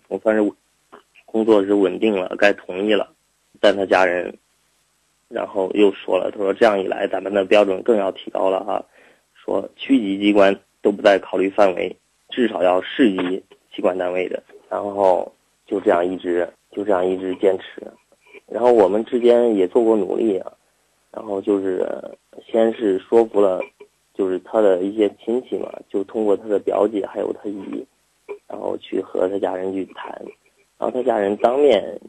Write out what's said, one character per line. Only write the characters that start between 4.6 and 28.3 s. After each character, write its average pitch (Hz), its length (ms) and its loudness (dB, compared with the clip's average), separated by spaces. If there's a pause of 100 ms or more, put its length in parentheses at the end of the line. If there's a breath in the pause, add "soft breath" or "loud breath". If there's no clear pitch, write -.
然 104 180 -8
后 95 280 -4
又 101 180 4
说 - 260 -4
了， 98 140 -2
他 101 60 -14
说 98 180 -2
：“这 120 100 4
样 104 160 4
一 92 60 -4
来， 101 200 -4
咱 95 140 -4
们 98 120 -2
的 98 100 2
标 104 220 4
准 95 180 -4
更 117 140 2
要 98 160 0
提 - 180 -14
高 95 180 -2
了 95 100 0
啊， 101 260 -6 (480 soft breath)
说 - 420 -6
区 135 240 0
级 98 180 -4
机 104 140 2
关 98 260 4 (240)
都 104 120 2
不 101 80 -8
在 101 180 6
考 - 180 -8
虑 95 120 0
范 98 260 2
围， 92 200 -6 (340)
至 123 180 0
少 92 160 -4
要 90 180 4
市 117 300 0
级 92 320 -4 (320)
机 - 60 -10
关 92 160 0
单 90 140 -2
位 92 160 -4
的。” - 140 -8 (280)
然 95 120 -6
后 98 500 0 (340)
就 101 140 -4
这 101 120 0
样 87 140 2
一 92 120 -4
直， 87 300 -4 (240)
就 101 120 -8
这 104 80 -2
样 92 140 0
一 92 120 -2
直 92 180 -6
坚 95 220 0
持。 - 240 -16 (680 loud breath)
然 107 140 -6
后 123 120 6
我 104 160 6
们 107 160 0
之 123 140 -2
间 120 360 4
也 92 120 2
做 120 160 2
过 113 120 4
努 92 220 -2
力 101 200 0
啊， - 140 -10 (600)
然 - 120 -14
后 101 180 -6
就 101 160 0
是 95 280 -2 (600)
先 113 280 0
是 98 260 0
说 117 260 4
服 101 160 -2
了， 92 200 2 (520)
就 95 160 -2
是 92 100 -4
他 110 220 -2
的 95 200 4
一 101 140 -4
些 107 140 2 (140)
亲 120 200 -2
戚 101 140 -8
嘛， 95 140 -8 (180)
就 101 160 -4
通 110 180 -6
过 101 140 2
他 110 100 -12
的 104 100 -2
表 98 300 0
姐 104 180 -4
还 - 140 -10
有 98 140 -4
他 - 160 -10
姨， - 360 -10 (640)